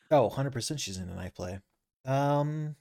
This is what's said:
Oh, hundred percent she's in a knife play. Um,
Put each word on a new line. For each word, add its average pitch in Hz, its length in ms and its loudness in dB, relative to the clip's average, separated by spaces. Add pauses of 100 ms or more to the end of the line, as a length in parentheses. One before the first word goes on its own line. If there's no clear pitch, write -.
Oh, 131 200 8
hundred 135 240 -2
percent 135 260 -4
she's 95 180 -6
in 90 120 -8
a 90 60 -8
knife 90 200 -8
play. 92 240 -6 (460)
Um, 143 760 0